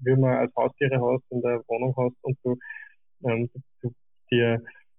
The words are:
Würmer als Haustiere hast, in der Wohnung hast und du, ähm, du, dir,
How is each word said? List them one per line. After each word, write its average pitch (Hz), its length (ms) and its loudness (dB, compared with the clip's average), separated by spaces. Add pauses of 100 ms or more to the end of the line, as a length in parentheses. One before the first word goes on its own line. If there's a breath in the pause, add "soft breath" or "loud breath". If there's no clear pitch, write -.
Würmer 127 400 4
als 123 160 0
Haustiere 127 440 0
hast, 127 300 0
in 123 120 -4
der 120 260 -2
Wohnung 123 280 -2
hast 123 260 -2
und 135 200 -4
du, 123 140 -2 (680 loud breath)
ähm, 120 260 -2 (340)
du, 123 100 -6 (400)
dir, 117 280 2 (380 loud breath)